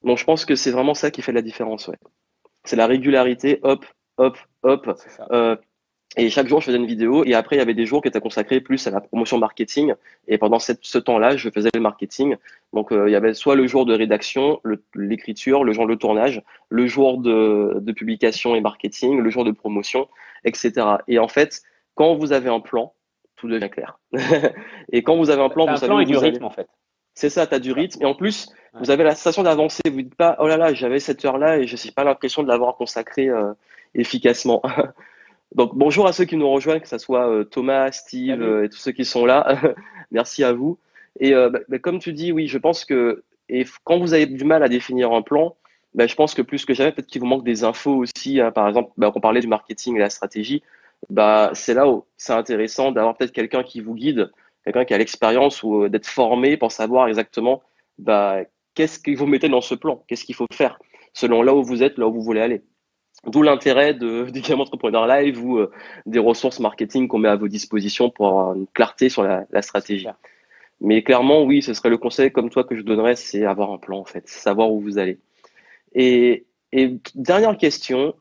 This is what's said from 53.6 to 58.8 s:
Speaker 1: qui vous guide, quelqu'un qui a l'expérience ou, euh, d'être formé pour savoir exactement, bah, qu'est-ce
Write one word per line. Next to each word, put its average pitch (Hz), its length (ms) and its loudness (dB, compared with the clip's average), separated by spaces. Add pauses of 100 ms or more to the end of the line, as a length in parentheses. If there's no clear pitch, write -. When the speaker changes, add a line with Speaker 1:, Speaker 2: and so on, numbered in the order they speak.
Speaker 1:
qui 123 200 -12
vous 113 120 -10
guide, 117 360 -2 (340)
quelqu'un 123 220 0
qui 117 80 0
a 98 40 2
l'expérience 120 640 2
ou, 107 220 0
euh, 101 60 0
d'être 107 160 -4
formé 127 500 2
pour 120 160 -2
savoir 117 360 0
exactement, 113 520 -2 (380)
bah, 101 400 0 (360)
qu'est-ce 160 240 -2